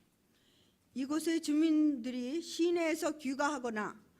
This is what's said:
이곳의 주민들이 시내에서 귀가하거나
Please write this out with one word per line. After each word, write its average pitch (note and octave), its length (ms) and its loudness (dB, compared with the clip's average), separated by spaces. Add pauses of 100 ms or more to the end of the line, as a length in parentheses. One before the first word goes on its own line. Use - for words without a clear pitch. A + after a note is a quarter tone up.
(920)
이곳의 D#4 480 0
주민들이 D4 1000 2
시내에서 E4 760 0
귀가하거나 B3 840 -2 (180)